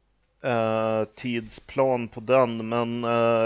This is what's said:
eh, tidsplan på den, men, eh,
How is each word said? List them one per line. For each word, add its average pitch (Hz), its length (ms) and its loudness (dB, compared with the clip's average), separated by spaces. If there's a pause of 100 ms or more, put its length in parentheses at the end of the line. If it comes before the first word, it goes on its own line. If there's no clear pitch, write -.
(440)
eh, 110 600 0 (120)
tidsplan 120 920 -2
på - 120 -16
den, 117 500 2
men, 117 340 -2
eh, 117 420 2